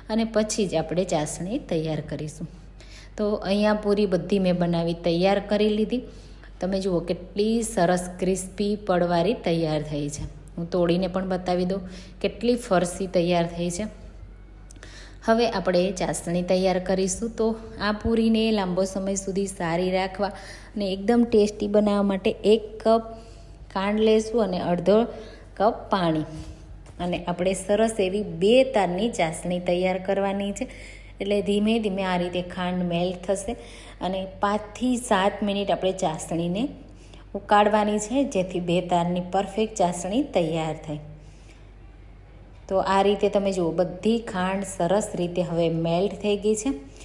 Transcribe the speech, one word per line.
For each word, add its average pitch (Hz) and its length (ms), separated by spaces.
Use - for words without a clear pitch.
અને 220 160
પછી 220 420
જ 160 80
આપણે 160 300
ચાસણી 170 540
તૈયાર 156 420
કરીશું. 147 480
તો 208 160
અહીંયા 208 420
પૂરી 208 320
બધી 185 320
મેં 180 200
બનાવી 170 360
તૈયાર 180 460
કરી 208 280
લીધી. 214 340
તમે 190 200
જુઓ 185 200
કેટલી 208 640
સરસ 180 560
ક્રિસ્પી 190 580
પડવારી 175 580
તૈયાર 165 480
થઈ 147 260
છે. - 140
હું 170 120
તોડીને 180 360
પણ 185 220
બતાવી 180 360
દઉં 190 160
કેટલી 233 360
ફરસી 180 500
તૈયાર 175 400
થઈ 175 240
છે. 208 160
હવે 226 260
આપણે 180 420
ચાસણી 175 500
તૈયાર 185 360
કરીશું. 190 580
તો 220 200
આ 202 120
પૂરીને 226 580
લાંબો 190 340
સમય 196 300
સુધી 190 320
સારી 180 440
રાખવા 185 380
અને 202 160
એકદમ 226 320
ટેસ્ટી 208 440
બનાવવા 202 340
માટે 196 280
એક 220 320
કપ 226 180
ખાંડ 202 260
લેશું 220 440
અને 180 160
અડધો 175 440
કપ 208 180
પાણી 165 340
અને 175 240
આપણે 180 280
સરસ 208 480
એવી 196 220
બે 190 420
તારની 196 440
ચાસણી 175 520
તૈયાર 180 380
કરવાની 196 540
છે. 254 140
એટલે 202 220
ધીમે 208 360
ધીમે 196 240
આ 185 140
રીતે 175 260
ખાંડ 180 420
મેલ્ટ 175 380
થશે 202 340
અને 190 260
પાંચથી 214 560
સાત 202 460
મિનિટ 202 280
આપણે 185 220
ચાસણીને 175 760
ઉકાળવાની 208 640
છે 254 260
જેથી 185 360
બે 175 200
તારની 175 400
પરફેક્ટ 202 560
ચાસણી 185 460
તૈયાર 160 520
થાય. 151 120
તો 190 80
આ 196 260
રીતે 202 260
તમે 196 240
જુઓ 175 180
બધી 180 480
ખાંડ 190 460
સરસ 185 500
રીતે 175 280
હવે 165 260
મેલ્ટ 165 440
થઈ 208 240
ગઈ 208 180
છે 269 180